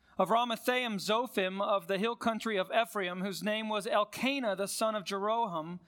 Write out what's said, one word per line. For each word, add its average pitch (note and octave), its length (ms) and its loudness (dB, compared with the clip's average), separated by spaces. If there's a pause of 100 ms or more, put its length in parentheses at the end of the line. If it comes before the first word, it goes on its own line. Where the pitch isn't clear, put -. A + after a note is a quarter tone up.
(180)
of F#3 120 2
Ramathaim A#3+ 640 2
Zophim G3 680 0
of G3 260 2
the F#3+ 100 0
hill A3+ 180 0
country A3+ 420 -2
of F#3 140 0
Ephraim, F#3 500 0
whose F#3 220 -4
name G#3+ 260 -2
was G#3 160 -2
Elkanah, A3 680 0
the G3 120 -2
son A3 280 -2
of G#3 80 -4
Jeroham, F#3+ 840 -2